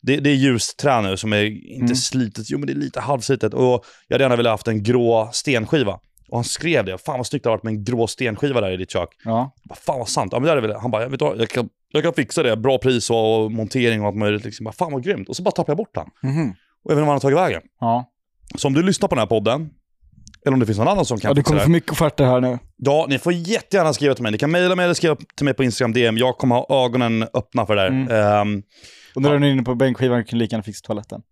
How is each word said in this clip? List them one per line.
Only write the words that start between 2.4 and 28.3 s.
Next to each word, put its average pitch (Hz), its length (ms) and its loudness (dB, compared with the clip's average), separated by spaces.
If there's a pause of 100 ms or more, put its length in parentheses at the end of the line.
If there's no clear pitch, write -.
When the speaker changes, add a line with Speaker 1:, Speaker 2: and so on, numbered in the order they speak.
Speaker 1:
Jo, 143 80 -4
men 143 80 -6
det 135 60 -6
är - 20 -4
lite 139 260 -6
halvslitet. 123 540 -2
Och 123 300 2 (240)
jag - 60 0
hade 131 100 2
gärna 123 120 4
velat 117 140 2
haft 107 180 -2
en 107 140 -2
grå 117 500 2
stenskiva. 113 680 -2 (300)
Och 120 100 -6
han 120 60 -2
skrev 151 400 -2
det. 92 140 -8
"Fan, 143 200 -8
vad 123 80 -6
snyggt 143 180 -6
det 117 60 2
har 107 60 0
varit - 60 -8
med 110 80 -6
en 107 140 -6
grå 117 220 0
stenskiva 120 540 -2
där 95 100 -2
i 92 60 -4
ditt 90 160 -8
kök." 87 160 -2 (160)
Speaker 2:
Ja. 113 300 -2 (140)
Speaker 1:
Bara, - 60 -18
"Fan, 147 240 -4
vad 120 100 -6
sant." 104 240 -4
Ja, 120 60 -2
men 127 60 0
det 165 60 2
hade 143 120 2
jag 107 60 -2
velat. 104 140 -6
Han 123 80 -4
bara, 110 120 -2
"Jag 131 80 -6
vet 127 100 -6
vad, 117 200 -2
jag 113 80 0
kan, 120 200 -4 (240)
jag 151 100 0
kan 165 100 0
fixa 160 300 -2
det. 123 140 2
Bra 127 220 2
pris 123 320 0
och, 110 340 2
och 110 80 -4
montering 113 480 0
och 104 60 -2
allt 104 100 -2
möjligt." 104 280 0
Liksom. 104 200 -12
Bara, 110 80 -10
"Fan, 165 200 -6
vad 131 120 -6
grymt." 156 240 -4
Och - 80 -10
så 180 60 -10
bara 185 80 2
tappade 160 200 -4
jag 147 60 0
bort 208 200 -8
han. 80 140 -8 (120)
Speaker 2:
Mhm. 135 280 -2 (340)
Speaker 1:
Och - 80 -8
jag 147 40 4
vet 147 40 4
inte - 0 -
var 151 60 2
han - 80 2
har 135 60 0
tagit 139 180 2
vägen. 135 240 0 (180)
Speaker 2:
Ja. 120 320 -2 (440)
Speaker 1:
Så 147 120 -2
om 135 60 0
du 156 80 4
lyssnar 190 260 0
på 175 60 0
den 127 60 0
här 107 60 0
podden, 113 440 0 (760)
eller 135 80 2
om 131 60 4
det 110 60 2
finns 104 120 0
någon 120 100 2
annan 190 160 2
som 113 160 -4
kan - 80 -2
Speaker 2:
Ja, 143 60 2
det 143 60 4
Speaker 1:
fixa - 80 0
Speaker 2:
kommer 151 120 2
Speaker 1:
det. 104 40 2
Speaker 2:
för 147 60 4
mycket 170 220 2
offerter 147 320 2
här 127 160 4
nu. 127 180 -2 (180)
Speaker 1:
Ja, 139 320 2
ni 135 100 0
får 180 140 0
jättegärna 175 600 0
skriva 139 220 2
till 123 80 -6
mig. 107 100 -2
Ni 107 60 -2
kan 143 120 0
mejla 180 260 2
mig 180 80 0
eller 175 100 2
skriva 160 220 2 (200)
till 147 80 -2
mig 135 100 2
på 135 100 0
Instagram 117 280 0
D 120 140 4
M. 110 120 2
Jag 123 200 2
kommer 123 180 2
ha 131 280 2
ögonen 117 380 0 (120)
öppna 123 320 -2
för 104 100 2
det 98 60 4
där. 95 60 2
Speaker 2:
Mm. 131 220 0
Speaker 1:
Ehm, 104 520 2 (520)